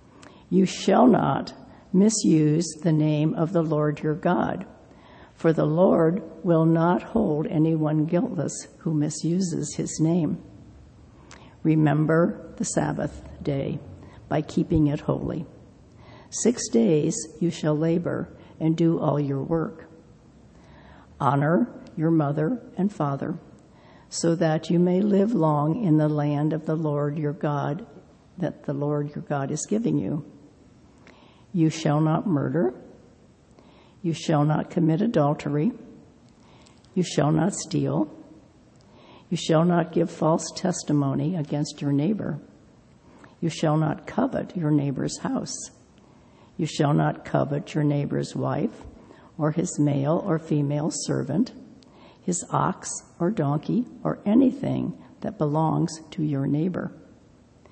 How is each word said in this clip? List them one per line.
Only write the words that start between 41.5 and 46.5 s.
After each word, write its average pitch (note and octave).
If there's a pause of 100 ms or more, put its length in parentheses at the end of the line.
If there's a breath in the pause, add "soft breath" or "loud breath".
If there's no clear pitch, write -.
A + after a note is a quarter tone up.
your C#3+
neighbor. D3+ (1040 loud breath)
You E3+
shall D#3
not D#3
covet -
your D#3
neighbor's C#3+
house. - (1000 soft breath)